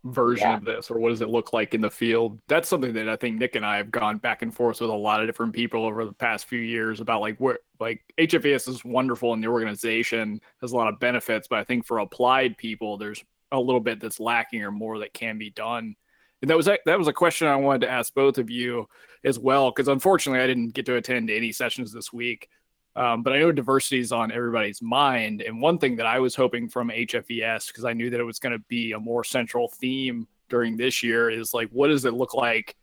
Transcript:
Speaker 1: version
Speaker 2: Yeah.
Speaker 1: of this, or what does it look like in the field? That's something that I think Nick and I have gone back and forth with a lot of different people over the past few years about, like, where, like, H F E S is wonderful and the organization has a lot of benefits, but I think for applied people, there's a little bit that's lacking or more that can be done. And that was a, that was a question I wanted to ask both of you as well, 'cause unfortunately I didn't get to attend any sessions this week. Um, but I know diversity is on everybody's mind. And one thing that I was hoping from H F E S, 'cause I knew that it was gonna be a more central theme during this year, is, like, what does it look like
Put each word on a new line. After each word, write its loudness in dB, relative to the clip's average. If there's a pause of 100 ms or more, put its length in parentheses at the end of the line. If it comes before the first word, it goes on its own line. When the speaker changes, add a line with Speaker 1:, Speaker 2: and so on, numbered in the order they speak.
Speaker 1:
version 2
Speaker 2:
Yeah. 4
Speaker 1:
of -8
this, -6
or -2
what 2
does -2
it -2
look 0
like 0
in 0
the 0
field? 0
That's 2
something 0
that -2
I -2
think -4
Nick -2
and -2
I 0
have -4
gone 0
back -4
and -8
forth 0
with -2
a -2
lot 0
of 0
different -4
people -2
over -2
the -10
past -2
few -6
years -4
about, 0
like, -4
where, 0 (220)
like, -6 (160)
H 4
F 2
E 6
S -2
is -10
wonderful 0
and -4
the -2
organization -2 (220)
has -8
a -4
lot 2
of -4
benefits, 0
but 0
I -4
think -2
for -2
applied 2
people, -6
there's -10 (300)
a 0
little 2
bit -2
that's -8
lacking -2
or -6
more -6
that -10
can -6
be -10
done. -6 (460)
And -2
that 6
was 6
a, 4
that 6
was 4
a 0
question 2
I 4
wanted 4
to 0
ask -2
both 4
of -2
you -4 (380)
as 2
well, 4
'cause 2
unfortunately 4
I 4
didn't 0
get -6
to 0
attend -2
any -2
sessions -4
this -14
week. -6 (480)
Um, 0
but 2
I 4
know 6
diversity 2
is -2
on 0
everybody's -2
mind. 2
And -6
one 4
thing 2
that -2
I 2
was 0
hoping 0
from -4
H -4
F -4
E -2
S, -2
'cause -10
I -2
knew -2
that -2
it 0
was -8
gonna -4
be -2
a -6
more -2
central 0
theme -4 (220)
during 0
this 0
year, 2
is, -6
like, -2
what 2
does 4
it 2
look -2
like 0